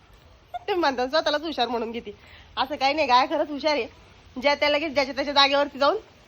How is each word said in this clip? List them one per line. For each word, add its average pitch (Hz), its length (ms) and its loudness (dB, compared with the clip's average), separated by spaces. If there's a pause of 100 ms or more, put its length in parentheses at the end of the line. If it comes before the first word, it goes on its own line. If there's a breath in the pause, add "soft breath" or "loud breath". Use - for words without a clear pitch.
(540)
तुम्ही 415 220 -4
म्हणता 269 320 0
स्वतःलाच 294 340 0
हुशार 277 260 -2
म्हणून 240 240 -4
घेते, 220 240 -10 (420 loud breath)
असं 269 180 -4
काही 269 180 0
नाही, 302 140 0
गाया 254 180 6
खरंच 302 240 -2
हुशार 302 220 -2
आहे. 233 160 -2 (540)
ज्या 285 140 4
त्या 294 140 2
लगेच 294 240 -2
ज्याच्या 269 220 -2
त्याच्या 277 180 -4
जागेवरती 277 460 2
जाऊन 294 180 2 (300)